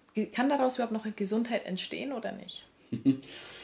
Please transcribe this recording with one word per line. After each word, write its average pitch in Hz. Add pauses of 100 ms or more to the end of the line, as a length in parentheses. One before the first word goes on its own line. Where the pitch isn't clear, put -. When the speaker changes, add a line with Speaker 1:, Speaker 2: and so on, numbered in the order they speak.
(160)
Speaker 1:
ge-, 214
kann 262
daraus 262
überhaupt 226
noch 220 (100)
Gesundheit 214
entstehen 185
oder 226
nicht? - (260)
Speaker 2:
<laughs> 113 (580)